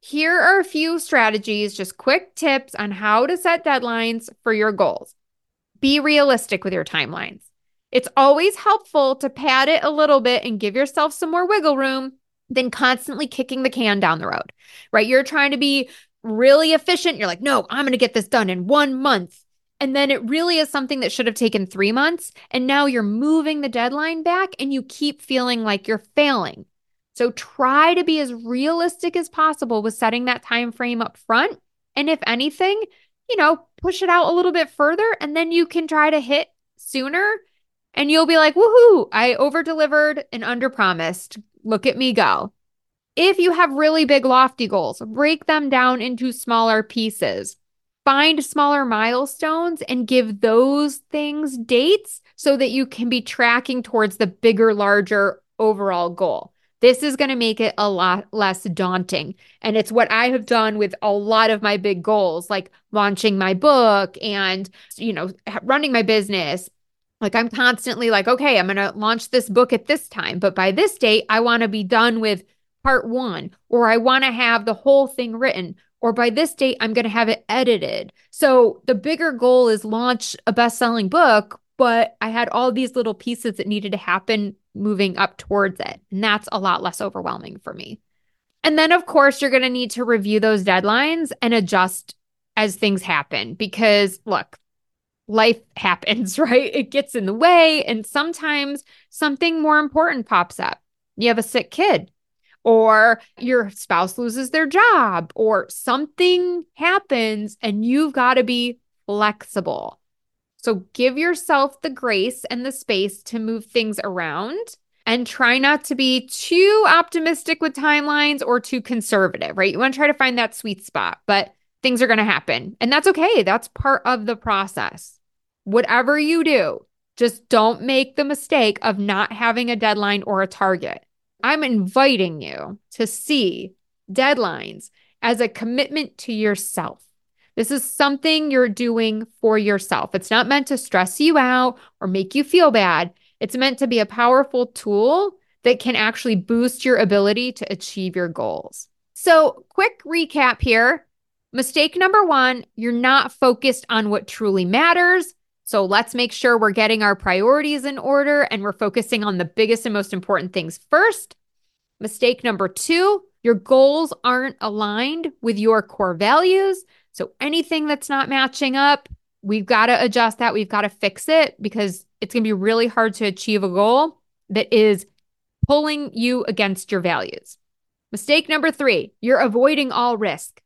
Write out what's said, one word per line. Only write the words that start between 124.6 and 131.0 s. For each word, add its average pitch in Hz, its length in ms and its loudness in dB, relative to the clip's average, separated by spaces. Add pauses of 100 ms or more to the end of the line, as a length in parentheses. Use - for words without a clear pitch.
Whatever 240 520 2
you 311 260 0
do, 233 420 0 (300)
just 233 320 -2
don't 226 360 2
make 262 320 0
the 294 100 0
mistake 269 560 -2
of 208 160 -2
not 202 340 -2
having 233 380 -2
a 233 60 -2
deadline 208 480 -2
or 190 180 -2
a 190 60 -2
target. - 580 -4 (380)